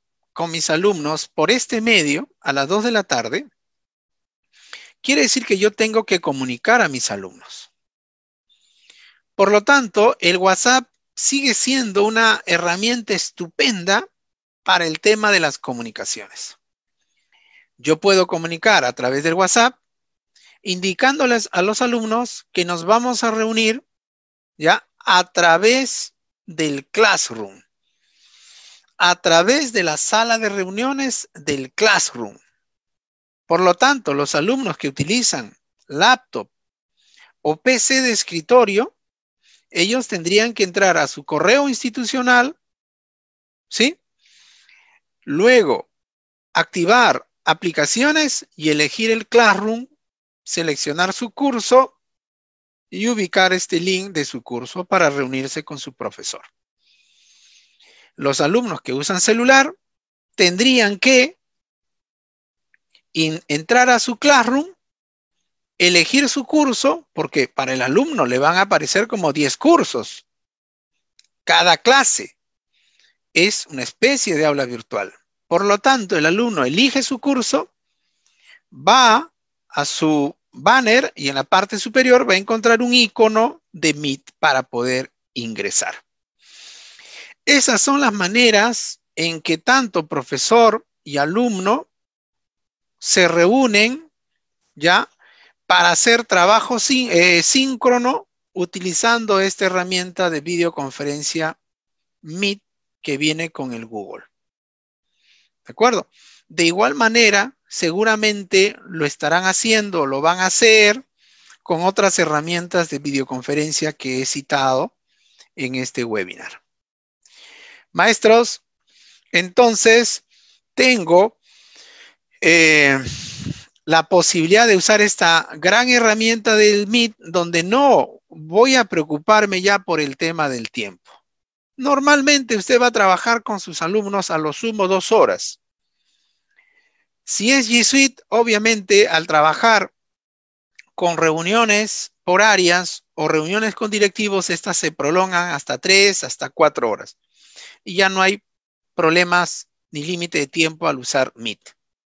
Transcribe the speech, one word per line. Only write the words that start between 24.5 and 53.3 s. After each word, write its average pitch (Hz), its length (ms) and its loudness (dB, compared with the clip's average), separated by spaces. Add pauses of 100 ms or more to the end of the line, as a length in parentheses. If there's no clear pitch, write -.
¿ya? 170 300 0 (180)
A 180 280 2
través 196 840 2 (320)
del 151 400 -6
Classroom, 117 760 -2 (1400)
a 175 240 2
través 220 520 2
de 208 100 0
la 156 140 -2
sala 226 420 0
de 220 100 -4
reuniones 226 840 -6
del 143 380 -8
Classroom. 143 680 -2 (1080)
Por 165 120 0
lo 180 160 4
tanto, 254 400 0
los 143 220 -4
alumnos 208 400 -2
que - 100 -8
utilizan 143 680 -4 (320)
laptop 156 600 -2 (920)
o 156 200 -2
P 254 200 2
C 262 200 0
de 254 120 0
escritorio, 208 840 2 (760)
ellos 220 360 0
tendrían 208 480 0
que 214 80 -4
entrar 180 360 2
a 143 100 0
su - 160 -14
correo 214 440 0
institucional, 247 880 -2 (1120)
¿sí? 285 300 -2 (1300)
Luego, 175 640 2 (640)
activar 175 760 2 (160)
aplicaciones 226 1080 -2
y 156 160 -2
elegir 151 400 -2
el 220 160 -4
Classroom, 226 640 2 (560)
seleccionar 165 680 -4
su 240 200 -10
curso 254 680 2 (920)
y 202 180 -4
ubicar 190 440 0